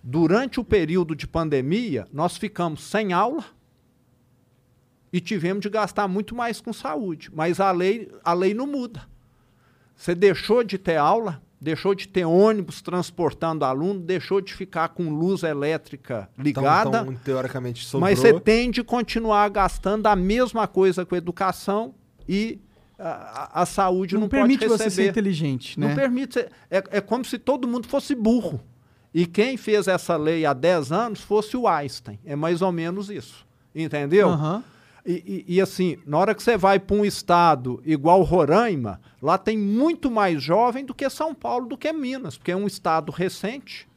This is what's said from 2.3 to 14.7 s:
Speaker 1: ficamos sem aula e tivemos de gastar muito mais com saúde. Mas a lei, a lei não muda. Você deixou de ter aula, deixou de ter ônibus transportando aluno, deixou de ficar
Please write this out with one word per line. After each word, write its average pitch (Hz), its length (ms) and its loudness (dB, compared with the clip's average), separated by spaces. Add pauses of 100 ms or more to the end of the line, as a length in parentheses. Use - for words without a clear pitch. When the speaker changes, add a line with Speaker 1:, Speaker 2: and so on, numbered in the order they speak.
Speaker 1:
ficamos 175 480 -6
sem 220 300 -2
aula 226 280 0 (1700)
e 180 80 -2
tivemos 180 440 -4
de 208 80 -4
gastar 208 360 -2
muito 196 280 -4
mais 233 260 -6
com 233 120 -12
saúde. 220 640 -8
Mas 165 260 -2
a 196 120 4
lei, 190 380 0 (120)
a 170 120 2
lei 190 180 2
não 247 140 -4
muda. 277 360 -8 (960)
Você - 180 -4
deixou 202 500 4
de 196 120 -8
ter 175 200 -2
aula, 170 440 0 (200)
deixou 160 340 -2
de 190 140 -10
ter 185 180 -2
ônibus 196 560 2
transportando 165 840 -2
aluno, 160 360 -2
deixou 185 400 -2
de 196 120 -14
ficar 165 360 -6